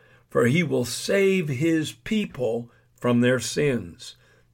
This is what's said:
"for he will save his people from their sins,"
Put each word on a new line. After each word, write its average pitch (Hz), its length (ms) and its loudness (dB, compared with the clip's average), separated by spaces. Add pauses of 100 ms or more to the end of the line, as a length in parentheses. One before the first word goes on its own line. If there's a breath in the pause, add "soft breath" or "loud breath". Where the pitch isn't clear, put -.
(280 soft breath)
"for 135 180 2
he 160 160 2
will 131 220 -2
save 190 640 0
his 156 440 -2
people 123 800 -4 (240 soft breath)
from 120 280 2
their 127 180 4
sins," 117 720 -4 (400 soft breath)